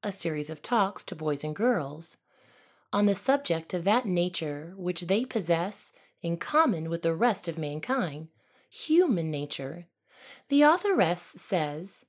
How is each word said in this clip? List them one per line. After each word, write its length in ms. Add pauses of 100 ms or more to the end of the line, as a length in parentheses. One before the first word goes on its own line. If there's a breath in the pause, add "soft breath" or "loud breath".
a 80
series 400
of 100
talks 420
to 120
boys 280
and 120
girls, 600 (760 soft breath)
on 140
the 80
subject 580
of 100
that 220
nature 720
which 240
they 240
possess 640 (300 soft breath)
in 160
common 500
with 140
the 140
rest 320
of 100
mankind, 720 (420 soft breath)
human 600
nature, 560 (600 loud breath)
the 120
authoress 580
says 880